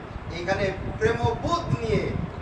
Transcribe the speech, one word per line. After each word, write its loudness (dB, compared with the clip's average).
এখানে 2
প্রেমবোধ 2
নিয়ে 2